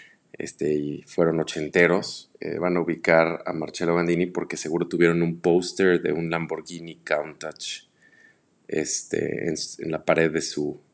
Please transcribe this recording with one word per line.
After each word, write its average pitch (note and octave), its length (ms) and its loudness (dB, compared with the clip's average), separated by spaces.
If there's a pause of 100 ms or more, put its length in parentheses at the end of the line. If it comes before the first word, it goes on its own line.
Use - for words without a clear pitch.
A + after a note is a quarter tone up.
(340)
este, - 400 -4
y D2 300 -4
fueron E2 360 2
ochenteros, E2 1000 2
eh, D#2+ 180 -6
van F2+ 200 0
a E2+ 40 2
ubicar E2 640 2
a F2 80 -6
Marcello E2 420 -2
Gandini F2 320 2
porque E2+ 300 -6
seguro E2+ 300 -2
tuvieron E2+ 340 4
un E2+ 180 0
póster F2+ 600 2
de D#2+ 120 0
un E2 160 -2
Lamborghini E2 680 -6
Countach, D#2 840 -6 (840)
este, - 800 -2
en E2 60 0
s-, - 300 -6
en E2 80 -4
la D#2 140 -4
pared E2 260 4
de D#2+ 100 0
su D2 380 -4 (140)